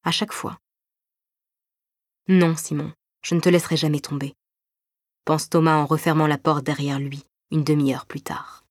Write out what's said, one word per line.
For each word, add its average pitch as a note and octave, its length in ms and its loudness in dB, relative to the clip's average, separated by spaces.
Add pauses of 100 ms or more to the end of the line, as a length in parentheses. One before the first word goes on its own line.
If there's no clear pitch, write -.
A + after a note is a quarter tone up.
à E3+ 80 -2
chaque G#3 200 -4
fois. « - 280 -10 (1700)
Non, F3 280 4
Simon, D3+ 380 -8 (300)
je - 100 -4
ne E3+ 60 2
te F3+ 100 2
laisserai E3+ 280 2
jamais D3 220 0
tomber », C#3+ 360 -8 (920)
pense D#3 240 0
Thomas D#3+ 280 4
en D3 80 2
refermant D#3 420 2
la D3 100 0
porte D3 260 0
derrière C#3 360 -4
lui C#3 240 -10 (280)
une D#3 120 0
demi-heure C#3 420 0
plus - 160 -12
tard. - 500 -12